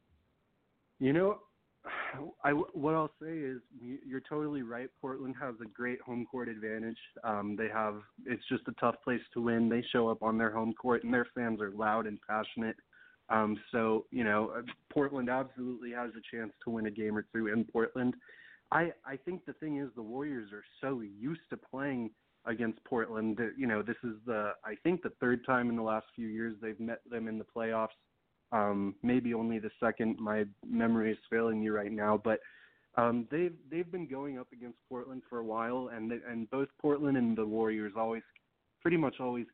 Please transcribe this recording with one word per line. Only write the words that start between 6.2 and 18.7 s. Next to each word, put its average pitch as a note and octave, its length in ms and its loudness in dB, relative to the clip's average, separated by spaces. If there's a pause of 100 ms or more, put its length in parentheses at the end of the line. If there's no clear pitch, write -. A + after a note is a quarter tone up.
court A#2+ 220 -6
advantage. A2 500 -4 (260)
Um, G#2 340 -2
they A2+ 100 0
have, G#2+ 340 -2 (240)
it's A#2+ 220 -4
just - 220 -2
a - 100 -4
tough A#2+ 240 4
place A#2+ 180 0 (120)
to A#2+ 80 -2
win. A#2 260 4
They A#2 240 2
show A#2 160 6
up A2 160 0
on A2 140 2
their A2+ 140 4
home A2 220 0
court, A#2 300 2
and A#2+ 100 2
their A#2+ 220 4
fans A2+ 260 0
are G2+ 100 -2
loud G#2+ 360 2
and G#2 140 -6
passionate. A2 560 -4 (520)
Um, G#2+ 300 2 (120)
so, A2 380 4
you B2+ 140 0
know, G#2+ 320 2
uh, A#2+ 60 -6 (280)
Portland C#3 400 0
absolutely B2+ 640 -4
has A#2+ 240 -6
a A2+ 200 -12
chance A2+ 180 -6 (100)
to B2 60 -6
win A2+ 180 0
a G#2+ 40 -2
game G#2+ 260 -2
or G#2 160 0
two A2+ 140 0
in G#2+ 180 2
Portland. B2 500 0 (560)